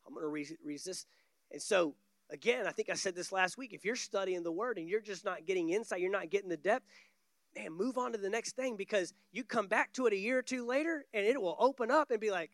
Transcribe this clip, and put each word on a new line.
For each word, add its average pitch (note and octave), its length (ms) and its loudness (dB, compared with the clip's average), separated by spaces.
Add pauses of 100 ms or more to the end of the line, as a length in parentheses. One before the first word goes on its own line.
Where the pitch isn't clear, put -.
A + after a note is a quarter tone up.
I'm - 80 -16
gonna D#3+ 140 -4
re-, D3+ 360 -6
resist." D3+ 440 -8 (420)
And D3 100 -10
so, E3+ 360 2 (340)
again, A3 380 0
I D#3 40 0
think G#3+ 160 -2
I F#3 60 -2
said F3 220 -2
this F3 160 -6
last F#3 260 2
week, B3 160 -12
if - 100 -16
you're F3+ 120 0
studying F#3+ 480 -2
the E3+ 80 -2
word G#3+ 260 -2
and E3 100 -6
you're G#3+ 140 0
just G3+ 240 -10
not F3+ 220 -4
getting F3 240 2
insight, G#3 300 0
you're F#3 100 2
not F3+ 180 -2
getting G3 200 0
the E3+ 60 0
depth, F#3+ 300 2 (720)
man, F3+ 180 -8
move A3+ 240 0
on B3 140 0
to A3 80 -6
the G3 100 -2
next A#3 260 -2
thing, B3+ 200 -2
because F#3+ 360 0 (200)
you A#3 120 -6
come A3 220 0
back G#3+ 280 2
to B3+ 120 0
it G#3+ 80 6
a G3 40 2
year A#3 200 2
or B3 60 0
two B3 240 -4
later D4 360 0 (120)
and G3+ 100 2
it C4 160 4
will F3 160 0
open B3 320 4
up D4 220 6
and G#3 100 0
be A3 80 0
like F3 240 -2